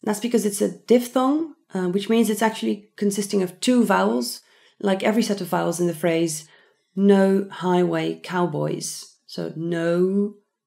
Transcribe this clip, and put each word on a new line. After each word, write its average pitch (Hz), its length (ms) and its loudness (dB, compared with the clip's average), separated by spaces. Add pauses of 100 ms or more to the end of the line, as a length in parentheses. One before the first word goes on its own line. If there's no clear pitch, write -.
That's 208 160 -2
because 233 260 0
it's 202 160 -2
a 196 160 -2
diphthong, 269 760 2 (180)
uh, 185 140 -2
which 196 220 -2
means 226 200 4
it's 208 120 -2
actually 220 540 -4
consisting 202 460 -2
of 185 180 -6
two 247 240 2
vowels, 208 580 0 (380)
like 196 240 0
every 226 200 2
set 202 180 -2
of 180 60 -6
vowels 170 320 -2
in 175 80 2
the 170 60 0
phrase, 165 540 -2 (480)
No 196 540 4
highway 170 760 0
cowboys. 156 1000 -6
So, 165 300 -10
No 170 800 0 (320)